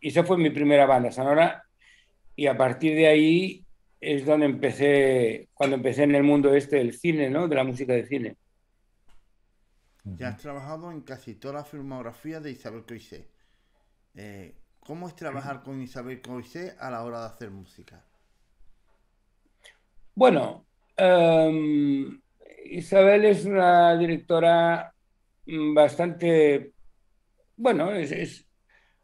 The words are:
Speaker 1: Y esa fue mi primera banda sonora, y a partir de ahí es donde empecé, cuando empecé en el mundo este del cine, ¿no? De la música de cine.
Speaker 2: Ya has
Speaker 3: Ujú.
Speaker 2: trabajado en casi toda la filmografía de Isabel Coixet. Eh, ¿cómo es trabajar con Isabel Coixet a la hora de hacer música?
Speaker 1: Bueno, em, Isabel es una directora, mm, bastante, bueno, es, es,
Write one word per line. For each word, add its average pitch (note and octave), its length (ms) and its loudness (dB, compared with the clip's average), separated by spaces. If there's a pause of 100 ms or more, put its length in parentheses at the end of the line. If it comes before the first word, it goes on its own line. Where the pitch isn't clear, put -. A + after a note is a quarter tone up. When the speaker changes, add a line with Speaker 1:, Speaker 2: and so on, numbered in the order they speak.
Speaker 1:
Y D#3 80 -10
esa D3 140 2
fue F3+ 160 0
mi D#3 120 2
primera C#3+ 360 4
banda B2 240 2
sonora, D3 540 0 (720)
y D3 100 -2
a C3 100 0
partir C3 380 0
de D#3 140 4
ahí D#3+ 560 2 (360)
es C#3+ 240 -4
donde D3+ 220 2
empecé, C3+ 1040 0
cuando C#3 240 -2
empecé B2+ 280 -2
en C#3+ 100 4
el C#3+ 80 2
mundo C#3+ 320 4
este C#3+ 220 0
del A#2+ 180 -2
cine, D#3 340 -2
¿no? D#3+ 200 -4
De D3+ 80 -2
la C3 80 0
música C3 280 -6
de A#2+ 140 -2
cine. B2+ 300 -8 (1700)
Speaker 2:
Ya G2+ 240 -12
has A2 60 -10
Speaker 3:
Ujú. - 80 -20
Speaker 2:
trabajado D3+ 480 -14
en D3+ 120 -16
casi C3+ 320 -18
toda C#3 200 -14
la D3 100 -12
filmografía C#3 760 -16
de D3+ 120 -14
Isabel A2+ 340 -18
Coixet. - 420 -20 (840)
Eh, G2 400 -20 (240)
¿cómo E3+ 300 -16
es E3 60 -20
trabajar C#3 480 -14
con C3+ 200 -14
Isabel B2+ 400 -16
Coixet B2+ 560 -14
a C3 120 -12
la A#2 140 -10
hora A#2 160 -10
de A2+ 60 -12
hacer A2 240 -16
música? - 520 -20 (2000)
Speaker 1:
Bueno, D#3 500 2 (320)
em, D#3+ 1200 2 (460)
Isabel G3 600 4
es G3 180 2
una F3+ 540 4
directora, E3+ 960 0 (500)
mm, D3+ 300 -4
bastante, D#3 960 2 (840)
bueno, G#3 360 0
es, E3+ 200 -6
es, - 340 -12 (580)